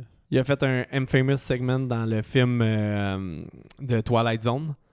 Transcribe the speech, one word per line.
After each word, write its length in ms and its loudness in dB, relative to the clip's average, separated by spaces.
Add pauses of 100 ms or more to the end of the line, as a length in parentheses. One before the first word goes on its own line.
(300)
Il 80 2
a 60 4
fait 200 0
un 280 0
infamous 460 2
segment 420 -2
dans 260 -2
le 160 0
film, 400 2
euh, 840 -2 (360)
de 220 -2
Twilight 420 0
Zone, 320 -2 (180)